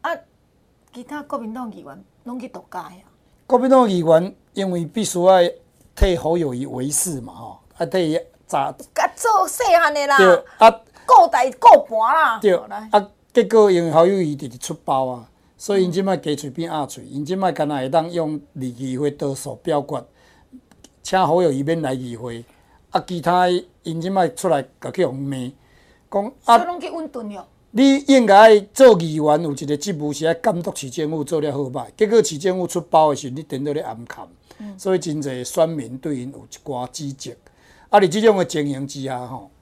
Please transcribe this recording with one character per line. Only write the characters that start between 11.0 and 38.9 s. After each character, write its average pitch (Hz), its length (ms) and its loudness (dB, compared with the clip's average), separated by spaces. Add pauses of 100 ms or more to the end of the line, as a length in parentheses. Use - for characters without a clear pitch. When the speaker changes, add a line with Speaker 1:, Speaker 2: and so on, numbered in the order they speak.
Speaker 1:
顾 427 240 8
代 254 220 0
顾 - 180 6 (160)
盘 226 280 0
啦。 277 280 2
Speaker 2:
对， 202 160 2
Speaker 1:
好 110 100 -8
来。 214 240 -16
Speaker 2:
啊， 202 200 0 (220)
结 233 120 2
果 208 260 4
因 175 140 4
为 165 60 -4
侯 160 140 6
友 196 160 0
宜 151 140 -4
直 135 140 -14
直 120 80 -18
出 - 160 -12 (100)
包 135 220 -2
啊， 123 240 -12 (260)
所 202 240 -4
以 185 60 2
因 180 60 -4
即 175 100 -4
摆 190 160 -2
鸡 147 180 -4
喙 143 140 -12
变 165 200 -10
鸭 156 160 -6
喙， - 200 -18
因 143 180 -10
即 151 140 -6
摆 190 160 0
干 147 120 -4
那 147 120 -6
会 131 100 -6
当 160 240 -2
用 156 260 -6 (160)
立 127 220 -10
议 131 220 -8
会 147 120 -2
多 143 240 -6
数 135 240 -12
表 147 240 -4
决， 131 220 -10 (1000)
请 185 240 0
侯 170 160 2
友 160 80 2
宜 135 100 -4
免 165 220 -2
来 131 100 -4
议 127 220 -10
会。 117 280 -12 (460)
啊， 180 160 -4
其 175 160 -8
他 180 260 2 (360)
因 165 180 -8
即 175 80 -6
摆 190 200 0
出 - 180 -8
来 143 180 0 (160)
甲 135 80 -10
去 175 160 -2
互 131 60 -4
骂， 139 240 -8 (720)
讲 202 160 -4 (200)
啊， 233 120 6
Speaker 1:
所 233 80 2
以 - 20 -8
拢 349 140 -10
去 330 80 -10
稳 320 200 -12
顿 220 200 -14
了。 196 180 -18 (220)
Speaker 2:
你 269 280 4 (100)
应 269 180 6
该 208 340 8 (140)
做 233 260 8
议 160 160 -6
员 151 280 0
有 156 80 -4
一 139 140 -10
个 147 120 -4
职 196 220 -8
务 147 120 -6
是 147 140 -8
爱 165 80 0
监 170 300 -4
督 185 100 -10
市 139 160 -12
政 151 220 -6
府 156 120 -6
做 156 160 -4
了 143 120 -4
好 135 80 -6
歹， 131 360 -8
结 214 120 2
果 214 160 4
市 160 160 -6
政 185 180 -2
府 180 80 -4
出 170 160 -6
包 156 300 2
的 143 40 -2
时 139 140 -12
候， 127 60 -12
你 156 80 -12
顶 139 200 -10
到 151 100 -6
咧 156 100 -6
暗 113 220 -12
砍， - 220 -18 (300)
Speaker 1:
嗯。 202 220 -18
Speaker 2:
所 190 160 -2
以 - 20 -2
真 156 240 -6
侪 131 220 -8
选 160 260 -2
民 131 300 -10
对 151 160 -8
因 127 160 -10
有 135 80 -20
一 - 280 -20
寡 123 220 -8
指 139 240 -12
责。 135 180 -16 (580)
啊， 208 100 6
伫 190 80 4
即 180 140 -2
种 220 160 6
的 180 80 0
情 151 200 -4
形 139 220 -8
之 143 160 -14